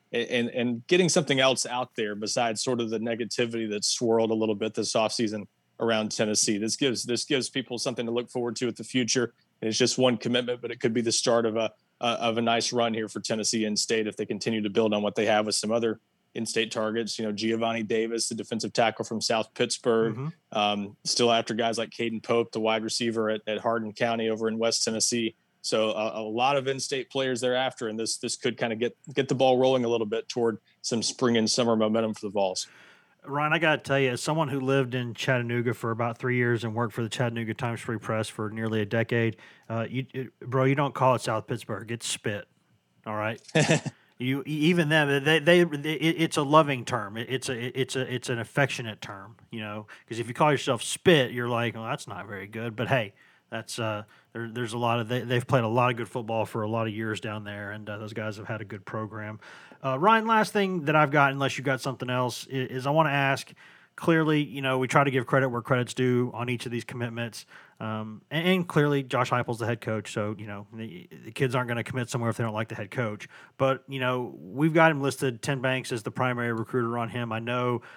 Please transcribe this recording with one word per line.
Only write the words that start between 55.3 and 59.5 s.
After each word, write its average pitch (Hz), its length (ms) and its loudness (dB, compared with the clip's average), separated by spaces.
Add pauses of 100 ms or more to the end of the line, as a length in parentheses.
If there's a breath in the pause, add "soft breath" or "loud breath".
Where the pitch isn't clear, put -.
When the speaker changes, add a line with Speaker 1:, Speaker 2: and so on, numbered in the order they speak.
Speaker 2:
played 123 180 4
a 113 40 0
lot 123 240 4
of 117 60 -4
good 113 120 -8
football 113 360 -2
for 113 180 -4
a 107 40 -2
lot 113 200 -2
of 107 60 -4
years 107 260 -4
down 107 240 -8
there, 104 280 -10
and, 107 160 -12
uh, 104 120 -10
those 110 140 -12
guys 107 240 -6
have 107 100 -12
had 110 120 -6
a 113 60 -10
good 101 200 -14
program. 107 540 -10 (460 loud breath)